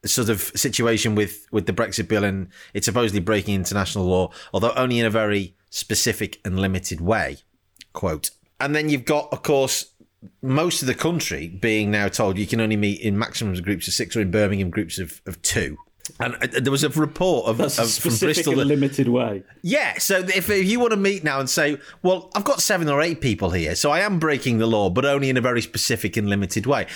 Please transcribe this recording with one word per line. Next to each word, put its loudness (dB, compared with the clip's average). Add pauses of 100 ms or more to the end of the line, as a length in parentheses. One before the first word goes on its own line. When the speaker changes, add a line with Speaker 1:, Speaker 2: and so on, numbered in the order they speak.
Speaker 1:
sort 0
of 0
situation 0
with, 0
with 0
the -2
Brexit -2
bill 2
and -2 (260)
it's -4
supposedly 0
breaking 0
international 0
law, 2 (220)
although 2
only 2
in 2
a 2
very 0 (160)
specific -2
and -2
limited -2
way, 0 (560)
quote. -4 (280)
And -2
then 0
you've 0
got, 0
of -8
course, 0 (500)
most 0
of -2
the 0
country -2
being 0
now 2
told 0
you -2
can -2
only 2
meet 0
in 0
maximum -4
groups -2
of -4
six -4
or 2
in 0
Birmingham 2
groups -4
of, -10
of -12
two. -2 (420)
And, -4
uh, -2
there 2
was 2
a 2
report 2
of, 0
Speaker 2:
That's 0
a 4
Speaker 1:
of, 2
from 0
Speaker 2:
specific 2 (100)
Speaker 1:
Bristol 2
Speaker 2:
and 2
Speaker 1:
that 2
Speaker 2:
limited 2
way. 0 (220)
Speaker 1:
Yeah, 0
so 2
if, -2
if 2
you 2
want 4
to 2
meet 0
now 0
and -2
say, 0 (240)
"Well, 2
I've -2
got 0
seven 0
or 2
eight -2
people 0
here, 0
so 0
I 2
am 0
breaking 0
the 2
law, 2
but 0
only 2
in 2
a 2
very 0
specific -4
and 0
limited 0
way." 0 (100)